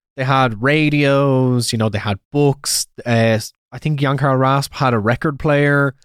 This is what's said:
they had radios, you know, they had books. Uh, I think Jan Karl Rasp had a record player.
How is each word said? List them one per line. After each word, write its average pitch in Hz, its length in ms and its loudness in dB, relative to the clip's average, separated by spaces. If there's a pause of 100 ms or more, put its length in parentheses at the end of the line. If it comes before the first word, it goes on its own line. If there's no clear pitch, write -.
(160)
they 131 80 -6
had 127 380 0
radios, 139 1080 2
you 117 60 -2
know, 110 140 0
they 104 80 -6
had 101 200 -4 (140)
books. - 540 0 (180)
Uh, 113 340 2 (320)
I 123 80 -16
think 151 220 -4
Jan 139 160 0
Karl 135 220 0
Rasp 135 340 0
had 127 220 0
a 113 40 0
record 120 400 -2
player. 143 560 0 (100)